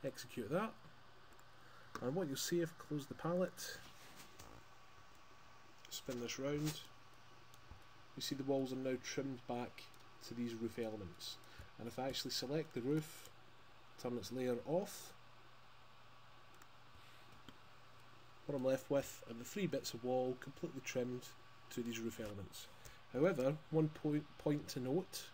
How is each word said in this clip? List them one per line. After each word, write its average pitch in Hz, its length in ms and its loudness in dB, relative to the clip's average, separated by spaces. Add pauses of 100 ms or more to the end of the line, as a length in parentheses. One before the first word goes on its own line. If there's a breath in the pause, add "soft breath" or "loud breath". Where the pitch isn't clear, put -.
Execute 120 460 -2
that, 202 200 4 (1300 loud breath)
and 127 100 4
what 180 140 4
you'll 135 100 2
see 175 240 6
if 160 80 4
I - 180 -10
close 143 200 0
the - 80 -4
palette, - 640 2 (2000)
spin 123 320 -2
this 117 160 0
round, 147 360 4 (1400)
you 143 60 -4
see - 140 2
the 135 80 0
walls 135 280 6
are 131 40 0
now 131 280 2
trimmed 135 440 0
back 120 340 -2 (460)
to 117 80 -4
these 120 180 2
roof 113 240 0
elements. 107 600 -4 (420 loud breath)
And 117 80 -4
if 117 100 -4
I 131 100 2
actually 127 240 0
select 147 440 2
the 123 60 2
roof, 151 480 2 (680)
turn 123 180 2
its - 140 -2
layer 127 260 4 (100)
off, 180 460 2 (3250 loud breath)
what 147 100 2
I'm 127 100 4
left 131 240 6
with - 400 4
are 120 40 -4
the 117 100 -6
three 196 240 2
bits - 260 2
of 117 120 -2
wall 127 340 6
completely 139 460 -4
trimmed 123 380 2 (480)
to 123 100 0
these 113 180 2
roof 113 240 0
elements. 101 440 -6 (440 loud breath)
However, 143 440 8 (160)
one 156 180 8
point, 151 340 4 (140)
point 147 320 4
to - 100 0
note 139 440 2 (100)